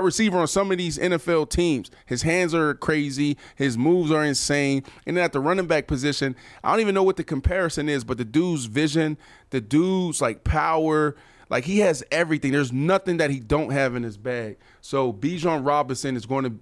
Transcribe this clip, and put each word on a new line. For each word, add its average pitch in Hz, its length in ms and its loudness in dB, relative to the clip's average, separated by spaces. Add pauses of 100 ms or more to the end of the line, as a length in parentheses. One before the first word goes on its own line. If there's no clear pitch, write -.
receiver 190 340 2
on 165 100 2
some 196 240 0
of 185 60 0
these 165 220 -4
N 180 140 0
F 165 140 -2
L 160 180 2
teams. 160 440 0 (160)
His 123 160 -4
hands 170 320 2
are 156 220 2
crazy. 147 600 -2 (200)
His 135 220 -2
moves 156 340 2
are 156 120 2
insane. 139 600 0 (220)
And 170 120 -2
then 180 60 2
at 160 100 -2
the 147 60 -2
running 175 280 0
back 156 200 0
position, 135 480 -2 (280)
I - 80 0
don't 214 100 2
even 202 140 2
know 190 80 4
what 190 140 2
the 170 60 -6
comparison 156 680 -2
is, 139 140 -2
but 120 140 -6
the 120 80 -6
dude's 151 400 0
vision, 151 520 0 (340)
the 135 100 -2
dude's, 170 600 0
like, 117 220 -2
power, 156 720 2 (340)
like, 123 140 0
he 190 160 2
has 165 320 2
everything. 156 400 0
There's 139 220 0
nothing 175 440 0
that 156 120 2
he 139 100 -4
don't 147 300 -2
have 135 260 0
in 120 80 -4
his 110 140 -8
bag. 113 400 -6 (240)
So 131 320 0
Bijan 151 520 -2
Robinson 139 520 0
is 110 80 -8
going 135 180 -2
to, 131 60 -2 (120)